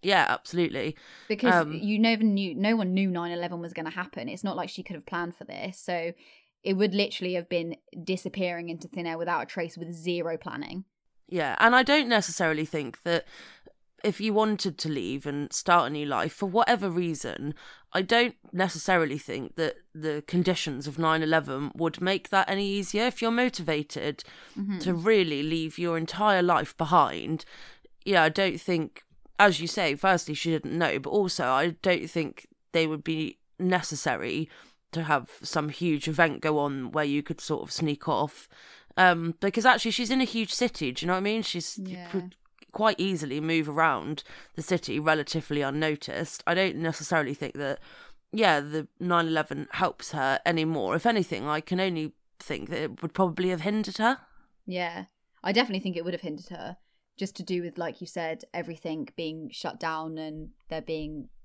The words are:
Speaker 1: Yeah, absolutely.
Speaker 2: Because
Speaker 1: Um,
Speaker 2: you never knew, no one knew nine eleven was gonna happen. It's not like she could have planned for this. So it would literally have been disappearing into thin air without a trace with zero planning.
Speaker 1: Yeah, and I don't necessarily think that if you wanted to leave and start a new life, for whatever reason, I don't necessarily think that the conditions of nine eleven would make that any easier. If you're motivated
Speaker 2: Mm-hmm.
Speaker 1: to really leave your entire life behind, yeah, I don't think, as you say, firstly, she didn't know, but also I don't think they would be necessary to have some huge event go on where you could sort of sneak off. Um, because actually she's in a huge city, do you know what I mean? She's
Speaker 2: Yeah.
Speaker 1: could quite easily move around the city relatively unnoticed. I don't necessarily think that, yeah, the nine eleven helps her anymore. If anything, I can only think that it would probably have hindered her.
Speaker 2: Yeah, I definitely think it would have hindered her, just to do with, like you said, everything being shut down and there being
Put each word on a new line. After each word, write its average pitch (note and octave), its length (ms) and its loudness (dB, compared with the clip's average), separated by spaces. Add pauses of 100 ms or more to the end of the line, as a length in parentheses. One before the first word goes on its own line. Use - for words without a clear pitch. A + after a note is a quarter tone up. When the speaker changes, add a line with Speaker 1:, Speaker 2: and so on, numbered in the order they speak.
Speaker 1:
Yeah, F3+ 260 4
absolutely. D3+ 680 -2 (320)
Speaker 2:
Because A3 240 4
Speaker 1:
Um, D#3+ 220 4
Speaker 2:
you G#3 240 0
never A3+ 240 4
knew, G3 320 2
no G#3 200 2
one F#3 180 0
knew F#3+ 160 2
nine F3 220 -2
eleven F3 300 -4
was E3+ 100 -10
gonna D#3+ 200 -8
happen. F3+ 360 -8
It's - 160 -10
not F#3+ 140 -2
like F3 120 -4
she - 140 -12
could F3+ 120 -12
have D#3 100 -14
planned F3 320 -6
for - 80 -16
this. - 340 -10
So E3+ 340 -4 (500)
it F#3+ 100 0
would G3 200 2
literally G3 420 0
have F3 120 -4
been E3 300 -2 (260)
disappearing F3 640 -4
into E3 200 -10
thin F3 180 -8
air E3 120 -4
without E3+ 260 -2
a - 20 -6
trace E3+ 320 -8
with E3+ 160 -10
zero E3+ 420 -2
planning. D#3+ 500 -10 (440)
Speaker 1:
Yeah, D3+ 300 0
and A#3 140 10
I B3+ 100 8
don't C#4 260 4
necessarily E3 560 2
think D3 380 -4
that E3+ 220 0 (760)
if G#3 160 0
you G#3+ 140 0
wanted G#3 460 2
to D#3 100 -4
leave C3+ 360 -4
and C#3+ 280 -6
start F3 340 4
a C#3+ 60 -4
new D3 120 -4
life, C3+ 280 0
for G3+ 140 -4
whatever G3+ 420 4
reason, D#3 680 -4 (380)
I F#3 80 2
don't A#3 340 2 (160)
necessarily E3+ 680 2
think A2+ 380 -8
that D#3+ 220 -2 (180)
the D3+ 320 -4
conditions E3 580 0
of D3 140 -8
nine D#3+ 240 4
eleven D3 520 0
would E3 260 -2
make F#3 260 0
that G3 220 2
any G3 180 0
easier. G3+ 380 -2
If B3 160 -2
you're A3+ 100 2
motivated D#3 960 -2 (320)
Speaker 2:
Mm-hmm. G3 220 -4
Speaker 1:
to E3+ 140 0
really E3+ 500 4
leave D#3+ 360 -2
your E3+ 180 0
entire F#3 460 4
life E3 320 2
behind, D3+ 680 4 (580)
yeah, F#3+ 180 6
I D#3+ 80 6
don't F#3 300 0
think, - 440 -2 (360)
as G3 200 8
you E3 80 -4
say, E3 280 0
firstly, F3+ 400 2
she E3 160 -2
didn't D#3 260 -2
know, D3+ 220 2
but C#3 100 -8
also F3+ 380 2
I C3+ 220 2 (120)
don't F3+ 280 2
think - 380 -4 (260)
they E3 120 4
would D#3 180 -4
be D#3+ 360 -4 (180)
necessary D3 920 0 (420)
to E3 120 -4
have D3 380 -2
some D3+ 280 -2
huge D#3 380 -2
event D#3+ 340 2
go D3+ 180 0
on C#3 320 -2
where D3+ 140 0
you C#3+ 180 0
could - 180 -8
sort - 220 -2
of - 80 -10
sneak D3 360 -2
off. C#3+ 400 -2 (480)
Um, E3+ 440 4
because G3+ 260 0
actually A#3+ 240 6
she's A3 220 -2
in C4 100 4
a B3+ 40 4
huge A3+ 280 -4
city, F#3+ 380 -2
do C3 120 -6
you E3+ 40 -2
know F3+ 60 2
what F#3 40 2
I F#3 40 0
mean? G#3+ 200 0
She's - 380 -6
Speaker 2:
Yeah. F3+ 300 -12
Speaker 1:
could F3+ 260 -6 (360)
quite G#3+ 280 2
easily D3+ 420 -2
move D#3+ 260 2
around D3 560 0 (300)
the - 80 -10
city D3+ 380 -2
relatively D3+ 600 0
unnoticed. D3+ 840 -4
I F3 80 0
don't F#3 220 2
necessarily D#3 580 0
think - 220 -8
that, C#3 240 -4 (520)
yeah, G3 280 4
the D3+ 280 -4 (120)
nine F3 260 2
eleven D#3 460 -2
helps - 400 -2
her C3+ 340 2
anymore. D#3 500 2
If E3+ 120 2
anything, E3+ 400 0
I D3+ 120 0
can F3+ 200 -2
only E3+ 340 -2 (260)
think G#2 300 -8
that - 120 -4
it B2 200 -6
would D#3+ 140 -6
probably F#3 340 2
have F3+ 120 -2
hindered G#3 360 -2
her. A#3+ 220 2 (480)
Speaker 2:
Yeah, F3+ 380 -6 (380)
I F#3+ 80 -2
definitely G#3+ 280 2
think F#3 180 -4
it E3 80 -6
would F3+ 80 -4
have E3+ 80 -6
hindered D3+ 280 -10
her, E3 280 -12 (400)
just F#3+ 200 -6
to F#3+ 60 -8
do F3+ 200 -2
with, F3 160 -10
like E3 200 -4
you F3+ 60 -10
said, D#3+ 380 -6 (100)
everything E3 600 -6
being D#3+ 360 -6
shut - 280 -8
down D#3+ 400 -6
and D#3 320 -10 (180)
there D#3+ 120 -6
being D3+ 480 -8 (140)